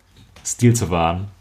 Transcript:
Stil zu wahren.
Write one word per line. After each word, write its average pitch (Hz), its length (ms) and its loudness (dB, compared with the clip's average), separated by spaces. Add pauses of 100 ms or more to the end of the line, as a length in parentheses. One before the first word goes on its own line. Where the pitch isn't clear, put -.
(440)
Stil - 300 2
zu 101 160 -2
wahren. 87 380 -2 (120)